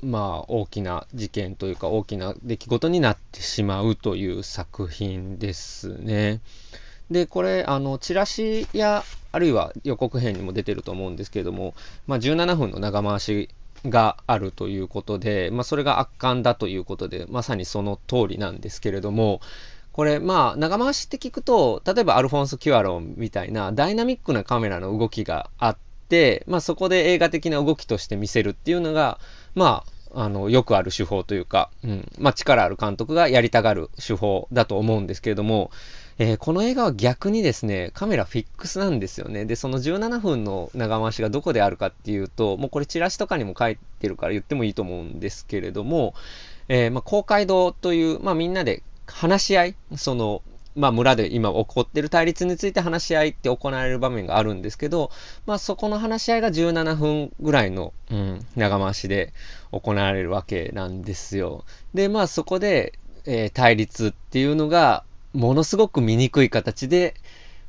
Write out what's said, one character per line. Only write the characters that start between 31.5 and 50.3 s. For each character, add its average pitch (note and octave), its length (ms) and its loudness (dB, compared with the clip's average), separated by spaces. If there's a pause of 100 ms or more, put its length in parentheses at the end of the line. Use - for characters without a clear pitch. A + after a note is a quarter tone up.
う A#2+ 60 -6
ん、 G2 300 -6
ま C#3 120 4
あ、 - 20 2
力 A#2+ 320 4
あ - 40 2
る F#2+ 80 -2
監 G#2 200 -2
督 A2+ 180 -4
が E3 140 6
や B2 120 8
り A#2 100 4
た A#2 120 6
が G#2+ 120 4
る E2 220 -4
手 - 180 -4
法 F#2+ 380 0
だ A#2+ 120 4
と G2+ 140 0
思 A2 200 2
う - 20 0
ん F#2+ 60 -4
で F2 80 -4
す - 80 -8
け A2+ 80 0
れ G2+ 60 0
ど G#2 60 -2
も、 G#2+ 280 2 (480)
え A2+ 160 4
ー、 - 20 2
こ - 160 -2
の F#3 100 2
映 B3 120 2
画 B3 100 2
は F3+ 80 2
逆 B2 380 0
に A3 120 2
で D3 100 4
す - 140 -4
ね、 F#2+ 280 -2
カ G3 120 -4
メ G#3 100 2
ラ G#2 80 2
フ - 140 -4
ィ G#2+ 40 0
ッ - 40 -10 (100)
ク - 100 -10
ス F#3+ 120 -6
な G3 120 2
ん B2+ 100 0
で F#2+ 60 -2
す - 120 -10
よ G#2 100 -8
ね。 G#2 160 -6
で、 A2+ 120 -2
そ C3+ 120 -6
の C3 100 -2
十 D#3 200 0
七 A#3 200 -2
分 D#3 260 0
の F#2+ 300 -4
長 A2 260 0
回 A2 120 0
し A2+ 100 -2
が G#2+ 80 0
ど C#3 120 -2
こ E3+ 100 0
で A2+ 100 6
あ G2+ 80 6
る F#2 60 -4
か G2 120 -2
っ - 40 -4
て - 180 -12
い G#2 80 0
う F#2+ 100 -2
と、 G#2 280 0
も A#2 100 -4
う B2+ 40 -8
こ D3 100 -2
れ C#3+ 60 -2
チ - 120 -4
ラ F3 120 2
シ - 80 -6
と G#3 80 -2
か - 120 -2
に A#2+ 60 -2
も F#2 140 -6
書 A#2 120 2
い A2 80 -4 (220)
て G#2 80 0
る F#2+ 80 -4
か - 100 -4
ら - 60 0
言 G2+ 100 -2
っ - 20 -12
て D3 100 -4
も B2 100 0
い G#2+ 60 0
い F#2+ 40 -8
と G#2+ 80 -2
思 F2 180 -6
う - 20 -10
ん D2+ 180 -10
で G2 100 -4
す - 160 -14
け G2+ 140 -4
れ F#2 120 -6
ど G2+ 120 -6
も、 C#3 300 0 (540)
え B2 200 4
ー、 - 20 2
ま B2+ 100 -2
あ、 - 20 -6
公 G3+ 220 0
会 G#3 220 4
堂 F#3 260 4
と F3+ 200 -2
い D#3+ 220 4
う、 - 60 -6
ま - 120 0
あ、 - 20 2
み E3 120 0
ん F3 60 -2
な F#3 120 0
で A2+ 180 0 (240)
話 F#3+ 360 2
し G3 160 4
合 F3 80 6
い、 F3+ 100 -8 (200)
そ C3+ 180 -2
の、 G#2+ 280 0 (320)